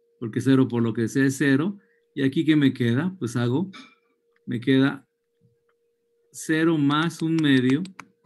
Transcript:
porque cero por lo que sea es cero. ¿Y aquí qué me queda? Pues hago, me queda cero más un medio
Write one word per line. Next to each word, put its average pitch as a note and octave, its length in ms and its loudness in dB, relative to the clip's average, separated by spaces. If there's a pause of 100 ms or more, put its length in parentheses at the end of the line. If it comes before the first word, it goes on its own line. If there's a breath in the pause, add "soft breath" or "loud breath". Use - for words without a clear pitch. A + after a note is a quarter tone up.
(200)
porque A#2 220 -6
cero C3 260 4
por A#2 160 -2
lo A#2 100 0
que A2+ 140 -2
sea C3+ 180 0
es C3+ 120 -2
cero. D3+ 420 0 (340 loud breath)
¿Y C#3 100 -4
aquí C#3+ 200 0
qué D#3 120 2
me C#3 180 4
queda? B2+ 460 -2
Pues A2+ 160 -6
hago, B2 340 -2 (760 loud breath)
me A#2+ 140 -6
queda C3+ 480 0 (1200)
cero D#3+ 460 0
más D3+ 440 0
un D#3+ 140 -2
medio C#3 480 2 (420)